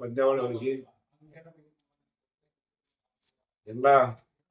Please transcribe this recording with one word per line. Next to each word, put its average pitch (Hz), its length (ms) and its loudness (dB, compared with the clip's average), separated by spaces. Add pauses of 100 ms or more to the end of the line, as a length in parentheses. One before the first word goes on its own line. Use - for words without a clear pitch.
ಪಂದ್ಯಾವಳಿಗಳಿಗೆ 123 720 -2 (3000)
ಎಲ್ಲ 127 140 -2 (640)